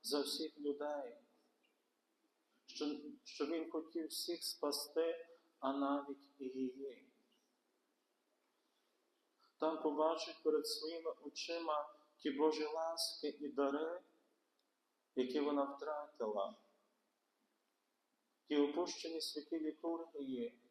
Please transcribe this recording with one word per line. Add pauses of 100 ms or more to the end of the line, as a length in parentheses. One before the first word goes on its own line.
за
всіх
людей, (1500)
що, (380)
що
Він
хотів
всіх
спасти, (320)
а
навіть (100)
і
її. (2500)
Там
побачить
перед
своїми (100)
очима (220)
ті
Божі
ласки
і
дари, (1120)
які
вона
втратила. (1900)
Ті
опущені
святі
літургії (120)